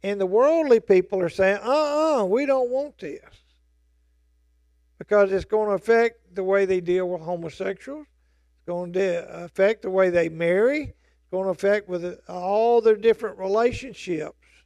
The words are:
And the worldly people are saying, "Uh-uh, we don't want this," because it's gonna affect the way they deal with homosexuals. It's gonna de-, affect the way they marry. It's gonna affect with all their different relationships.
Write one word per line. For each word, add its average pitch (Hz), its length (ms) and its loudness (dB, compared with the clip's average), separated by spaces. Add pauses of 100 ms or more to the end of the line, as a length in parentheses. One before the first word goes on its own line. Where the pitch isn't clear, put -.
And 202 200 -4
the 190 40 0
worldly 254 540 4
people 190 400 2
are 175 80 0
saying, 196 340 0
"Uh-uh, 294 640 2
we 233 200 0
don't 262 240 0
want 277 280 -6
this," - 460 -16 (1500)
because 202 360 2
it's 180 100 -2
gonna 214 280 -2
affect 226 640 0
the 190 120 -6
way 196 180 2
they 190 160 0
deal 180 300 -2
with 175 120 -6
homosexuals. 190 880 -10
It's - 600 -20
gonna 175 260 -8
de-, 180 360 -2
affect 190 520 -2
the - 80 -8
way 185 200 2
they 170 200 0
marry. 190 540 0
It's - 460 -20
gonna 190 200 -4
affect 202 400 -2
with 180 400 -8
all 202 500 0
their 220 160 4
different 214 420 0
relationships. 196 1120 -4 (180)